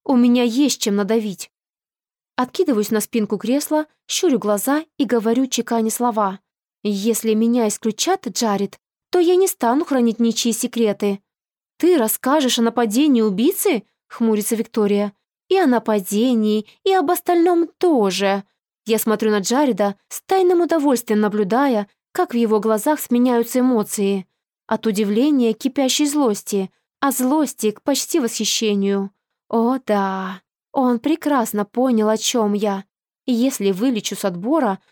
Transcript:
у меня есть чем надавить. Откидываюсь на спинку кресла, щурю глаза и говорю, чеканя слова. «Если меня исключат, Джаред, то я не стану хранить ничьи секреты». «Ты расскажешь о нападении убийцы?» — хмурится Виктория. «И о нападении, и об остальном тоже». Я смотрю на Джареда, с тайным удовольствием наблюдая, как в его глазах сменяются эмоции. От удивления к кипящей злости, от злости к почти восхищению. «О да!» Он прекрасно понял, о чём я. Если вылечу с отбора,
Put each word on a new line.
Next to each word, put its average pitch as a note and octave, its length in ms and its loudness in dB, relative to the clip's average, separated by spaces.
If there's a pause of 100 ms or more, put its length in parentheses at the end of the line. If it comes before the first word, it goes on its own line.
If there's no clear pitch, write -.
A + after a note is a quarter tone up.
у C#4 120 0
меня A#3+ 260 4
есть A#3+ 400 0
чем G3+ 140 -2
надавить. G#3 560 -4 (840)
Откидываюсь B3 540 -2
на G#3+ 100 0
спинку G#3 380 -4
кресла, D4 480 -2 (220)
щурю C#4 320 0
глаза C4 460 -2 (120)
и C#4 80 0
говорю, A#3 400 0
чеканя A#3 460 -2
слова. G#3+ 480 -2 (440)
«Если G#3+ 500 -2
меня A#3 340 2
исключат, A3+ 600 -2
Джаред, G3+ 520 -4 (320)
то F4+ 80 2
я F4+ 160 4
не F#4 120 4
стану C4+ 360 0
хранить A#3 360 0
ничьи A#3 340 0
секреты». G#3 680 -2 (560)
«Ты E4+ 200 4
расскажешь B3+ 600 0
о A#3+ 40 0
нападении A#3 600 2
убийцы?» — A3+ 600 0 (240)
хмурится A3 480 -2
Виктория. G3+ 580 0 (360)
«И F#4 80 2
о F4+ 100 2
нападении, G#3+ 960 0 (180)
и F#4+ 100 2
об F4+ 180 2
остальном E4+ 560 2 (100)
тоже». G3 640 0 (420)
Я A3 120 0
смотрю G#3+ 340 0
на G#3 80 0
Джареда, G#3 580 0 (100)
с - 140 -16
тайным F#4 400 2
удовольствием C#4 580 0
наблюдая, G#3+ 680 0 (260)
как F4+ 200 -2
в A#3+ 40 -2
его A3 220 2
глазах G#3+ 420 0
сменяются A#3+ 580 0
эмоции. G#3 640 0 (420)
От A3 200 -2
удивления A3 680 2
к - 40 -6
кипящей C4+ 480 0
злости, G#3+ 680 -2 (300)
от C4+ 140 0
злости B3+ 560 0
к G#3+ 100 -20
почти C#4+ 380 -2
восхищению. G3+ 920 -2 (380)
«О A#3+ 360 0
да!» F#3+ 560 -4 (300)
Он B3 280 2
прекрасно C#4 640 -2
понял, A3+ 440 2
о A3 80 2
чём A3 360 -2
я. G3 320 -4 (460)
Если A#3 380 0
вылечу G#3 460 -2
с - 100 -6
отбора, G3+ 540 -2 (120)